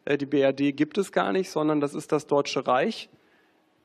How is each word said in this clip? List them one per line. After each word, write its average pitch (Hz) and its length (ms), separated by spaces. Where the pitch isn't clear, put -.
äh, 143 120
die 135 100
B 139 140
R 135 120
D 143 180
gibt 147 260
es 196 140
gar 190 220
nicht, 190 180
sondern 151 300
das 143 120
ist 151 200
das 147 160
Deutsche 143 400
Reich. 143 400